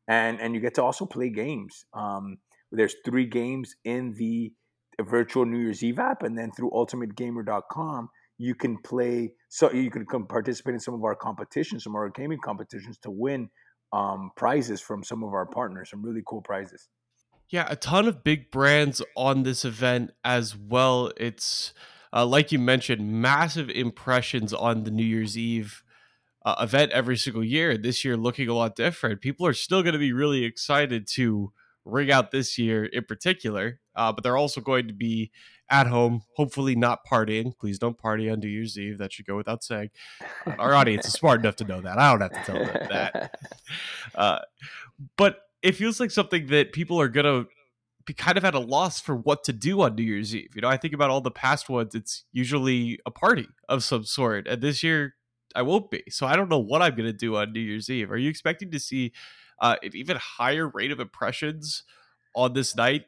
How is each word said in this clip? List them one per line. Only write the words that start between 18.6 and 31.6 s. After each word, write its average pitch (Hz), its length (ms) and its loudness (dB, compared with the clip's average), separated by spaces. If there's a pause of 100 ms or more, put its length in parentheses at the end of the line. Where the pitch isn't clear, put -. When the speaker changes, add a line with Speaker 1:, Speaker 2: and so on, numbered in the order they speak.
Speaker 2:
on 135 280 4
this 127 200 0
event 123 480 0 (140)
as 120 280 0
well. 123 640 2
It's, - 580 -4 (380)
uh, 120 140 4
like 143 260 4
you 143 80 2
mentioned, 123 500 2
massive 143 600 2
impressions 120 840 -2
on 113 300 0
the 110 80 -4
New 110 140 2
Year's 110 320 0
Eve, 113 440 -4 (640)
uh, 117 160 2
event 123 320 4
every 123 240 2
single 113 280 -2
year. 139 340 2
This 117 260 -2
year 123 140 0
looking 120 320 -2
a 117 40 0
lot 117 220 0
different. 117 460 0
People 156 260 -2
are 139 60 4
still 185 280 2
gonna 165 160 2
be 143 140 2
really 135 320 2
excited 123 680 0
to 104 420 0 (320)